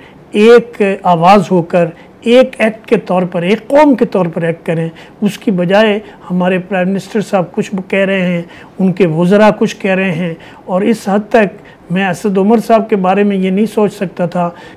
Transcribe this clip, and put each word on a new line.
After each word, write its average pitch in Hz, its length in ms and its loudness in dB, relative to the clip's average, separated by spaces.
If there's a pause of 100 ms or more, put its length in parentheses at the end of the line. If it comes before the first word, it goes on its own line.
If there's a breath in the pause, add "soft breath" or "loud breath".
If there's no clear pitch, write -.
(360 loud breath)
एक 214 720 4
आवाज़ 180 460 4
होकर, 170 400 0 (340 loud breath)
एक 247 360 2
act 220 280 -4
के 226 80 2
तौर 180 280 -2
पर, 175 180 -4
एक 202 240 -2
कौम 285 280 4
के 233 100 0
तौर 185 220 0
पर 165 160 -6
act 165 220 -4
करें। 165 260 -4 (320 loud breath)
उसकी - 280 -2
बजाय 202 500 2 (280 loud breath)
हमारे 180 300 0
Prime 180 280 -4
Minister 196 340 -4
साहब 185 340 -2
कुछ - 200 -4
कह 190 280 -2
रहे 190 180 -2
हैं, 175 240 -4 (360 loud breath)
उनके 185 240 2
वज़रा 175 460 2
कुछ 214 220 -2
कह 190 200 -4
रहे 190 180 -2
हैं, 165 260 -6 (300 loud breath)
और 190 160 -2
इस 220 240 -2
हद 208 240 0
तक 214 200 2 (400 loud breath)
मैं 185 140 -2
असद 190 320 -4
उमर 208 220 2
साहब 208 300 0
के 220 60 0
बारे 190 280 0
में 202 140 0
ये 185 140 -2
नहीं 202 140 0
सोच 208 280 -2
सकता 180 340 -6
था 175 280 -4 (200 loud breath)